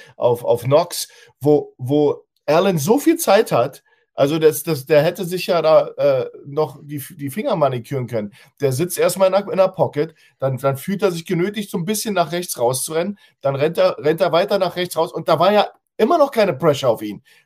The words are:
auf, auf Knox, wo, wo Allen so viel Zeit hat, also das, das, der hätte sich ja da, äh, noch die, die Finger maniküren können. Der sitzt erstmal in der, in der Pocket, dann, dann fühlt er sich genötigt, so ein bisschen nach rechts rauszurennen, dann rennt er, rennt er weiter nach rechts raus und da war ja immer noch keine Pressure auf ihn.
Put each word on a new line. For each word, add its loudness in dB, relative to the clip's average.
auf, 0
auf 0
Knox, 0
wo, 2
wo 0
Allen 2
so 2
viel 2
Zeit 2
hat, -2
also 2
das, 4
das, -4
der 4
hätte -2
sich -6
ja 0
da, 4
äh, 0
noch -4
die, -12
die -10
Finger -4
maniküren -2
können. -6
Der 0
sitzt -4
erstmal 2
in 0
der, -2
in -2
der 4
Pocket, -2
dann, -2
dann -2
fühlt -4
er 2
sich -8
genötigt, -4
so -6
ein -4
bisschen -4
nach 0
rechts -6
rauszurennen, -2
dann -2
rennt -2
er, 2
rennt -2
er 2
weiter 2
nach -2
rechts -6
raus -2
und -8
da 4
war 4
ja 4
immer 2
noch 2
keine 2
Pressure 0
auf 0
ihn. -10